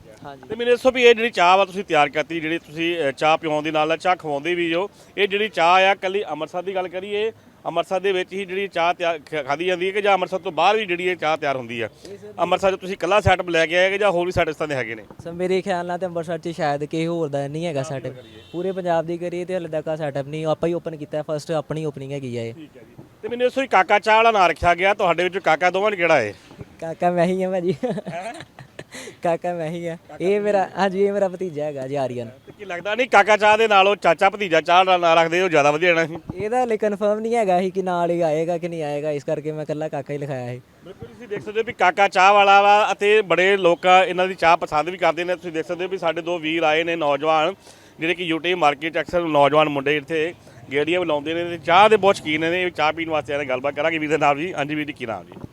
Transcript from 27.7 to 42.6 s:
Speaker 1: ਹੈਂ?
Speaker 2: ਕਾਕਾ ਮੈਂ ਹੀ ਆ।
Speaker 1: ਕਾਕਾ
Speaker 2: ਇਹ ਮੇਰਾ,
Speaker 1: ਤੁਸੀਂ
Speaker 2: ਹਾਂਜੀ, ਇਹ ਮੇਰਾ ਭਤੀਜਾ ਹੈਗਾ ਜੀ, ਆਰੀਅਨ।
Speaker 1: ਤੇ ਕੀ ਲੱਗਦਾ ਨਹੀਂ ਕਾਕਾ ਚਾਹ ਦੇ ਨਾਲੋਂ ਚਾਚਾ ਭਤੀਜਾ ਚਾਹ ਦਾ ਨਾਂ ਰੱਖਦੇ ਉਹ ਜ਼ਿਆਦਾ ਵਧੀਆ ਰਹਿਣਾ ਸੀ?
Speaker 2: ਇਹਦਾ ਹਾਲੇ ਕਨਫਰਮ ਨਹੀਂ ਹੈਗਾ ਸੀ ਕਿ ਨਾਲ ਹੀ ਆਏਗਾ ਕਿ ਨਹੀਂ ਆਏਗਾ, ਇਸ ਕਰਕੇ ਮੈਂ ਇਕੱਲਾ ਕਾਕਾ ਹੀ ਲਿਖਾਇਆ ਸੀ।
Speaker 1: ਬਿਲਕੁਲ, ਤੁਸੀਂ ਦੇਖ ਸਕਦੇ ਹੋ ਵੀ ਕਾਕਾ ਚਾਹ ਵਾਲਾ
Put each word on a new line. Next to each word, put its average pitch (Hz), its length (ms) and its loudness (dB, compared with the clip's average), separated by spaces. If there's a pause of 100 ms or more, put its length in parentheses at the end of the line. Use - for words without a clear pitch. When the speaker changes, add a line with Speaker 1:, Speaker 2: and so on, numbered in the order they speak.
Speaker 1:
ਹੈਂ? 190 260 -10 (880)
Speaker 2:
ਕਾਕਾ 175 320 -2
ਮੈਂ 160 160 -6
ਹੀ 170 160 -8
ਆ। 165 100 -8
Speaker 1:
ਕਾਕਾ 151 280 -12
Speaker 2:
ਇਹ 202 160 0
ਮੇਰਾ, 202 240 0
Speaker 1:
ਤੁਸੀਂ - 140 -10
Speaker 2:
ਹਾਂਜੀ, 190 240 0
ਇਹ 202 100 0
ਮੇਰਾ 196 160 0
ਭਤੀਜਾ 175 360 -8
ਹੈਗਾ 135 240 -8
ਜੀ, 139 60 -8
ਆਰੀਅਨ। 123 360 -4 (160)
Speaker 1:
ਤੇ - 120 -20
ਕੀ 208 60 -16
ਲੱਗਦਾ 185 300 -6
ਨਹੀਂ 240 140 -2
ਕਾਕਾ 208 280 6
ਚਾਹ 208 220 6
ਦੇ 226 100 4
ਨਾਲੋਂ 202 280 4
ਚਾਚਾ 180 340 2
ਭਤੀਜਾ 190 300 0
ਚਾਹ 175 240 4
ਦਾ 185 120 4
ਨਾਂ 170 200 4
ਰੱਖਦੇ 165 240 2
ਉਹ 185 80 2
ਜ਼ਿਆਦਾ 147 220 4
ਵਧੀਆ 170 220 2
ਰਹਿਣਾ 165 240 -2
ਸੀ? 180 280 -10
Speaker 2:
ਇਹਦਾ 240 160 -2
ਹਾਲੇ 233 160 -2
ਕਨਫਰਮ 208 420 -2
ਨਹੀਂ 226 180 -4
ਹੈਗਾ 185 240 2
ਸੀ 190 100 -2
ਕਿ 185 120 -4
ਨਾਲ 175 280 0
ਹੀ 170 100 0
ਆਏਗਾ 165 380 0
ਕਿ 170 100 -8
ਨਹੀਂ 165 140 -8
ਆਏਗਾ, 147 280 -4
ਇਸ 143 140 -6
ਕਰਕੇ 151 280 -6
ਮੈਂ 156 100 -8
ਇਕੱਲਾ 151 260 -6
ਕਾਕਾ 147 240 -10
ਹੀ 143 60 -6
ਲਿਖਾਇਆ 127 360 -8
ਸੀ। 123 60 -14 (240)
Speaker 1:
ਬਿਲਕੁਲ, 202 240 -18
ਤੁਸੀਂ 226 200 -20
ਦੇਖ 202 140 -10
ਸਕਦੇ 208 180 -6
ਹੋ 220 40 0
ਵੀ 226 80 -10
ਕਾਕਾ 190 360 4
ਚਾਹ 190 240 6
ਵਾਲਾ 202 300 8